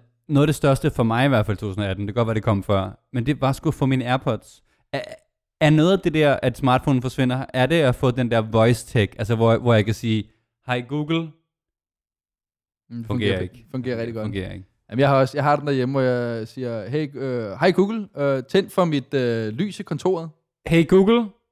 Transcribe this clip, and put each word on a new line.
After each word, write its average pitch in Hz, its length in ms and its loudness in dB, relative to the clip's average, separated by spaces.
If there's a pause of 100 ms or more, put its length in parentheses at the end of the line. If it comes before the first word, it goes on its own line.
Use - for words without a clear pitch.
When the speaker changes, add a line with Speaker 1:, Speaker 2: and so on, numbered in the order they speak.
(280)
Speaker 1:
noget 143 140 4
af 151 60 4
det 151 60 0
største 139 360 2
for - 120 -2
mig 117 220 2
i 143 40 4
hvert 110 180 2
fald 101 100 -2
i - 40 -14
tusind 104 240 -4
og 98 60 -2
atten, 98 160 -6
det 101 80 -8
kan 120 60 0
godt 113 60 0
være, 113 80 -2
det 107 80 -2
kom 101 200 0
før, 98 380 -2 (120)
men 120 140 -4
det 143 140 -2
var 135 120 0
sgu - 180 -4
få 139 160 -2
mine 131 180 0
AirPods. 123 580 -4 (300)
Er, 135 80 -4 (600)
er 151 100 4
noget 156 220 6
af 190 80 2
det 170 140 -2
der, 147 280 2
at 123 160 -2
smartphonen 131 440 2
forsvinder, 127 420 -2 (100)
er 127 120 2
det 160 140 0
at 127 140 4
få 131 160 2
den 123 200 -2
der 117 100 2
voice 113 460 2
tech, 104 320 0
altså 113 180 -2
hvor, 113 200 4
hvor 120 180 2
jeg 107 100 4
kan 110 100 -2
sige, 110 360 -4 (360)
"Hej 123 220 -4
Google"? 151 420 -4 (1600)
Speaker 2:
Mm, 117 80 -14
det 113 80 -12
Speaker 1:
Fungerer - 0 -
Speaker 2:
fungerer, 104 340 -2
Speaker 1:
ikke. - 300 -10
Speaker 2:
fungerer 123 280 -6
rigtig 117 160 -6
godt. 110 100 -8
Speaker 1:
Fungerer 98 280 -8
ikke. 92 140 -16 (240)
Speaker 2:
Jamen, 113 100 -2
jeg 143 80 4
har 139 80 4
også, 135 200 0
jeg 143 80 -2
har 147 120 2
den 143 100 -8
derhjemme, 131 260 -2
hvor 139 80 0
jeg 120 480 -2
siger, 117 400 -10
"Hey, 143 280 -6
øh, 123 340 -6
hej 151 220 2
Google, 202 440 -2
øh, 139 280 0
tænd - 260 -2
for 185 140 0
mit, 147 300 -2
øh, 117 340 -2
lys 170 320 -6
i - 20 -10
kontoret." 165 480 -4 (360)
Speaker 1:
"Hey 165 220 4
Google, 208 420 4 (220)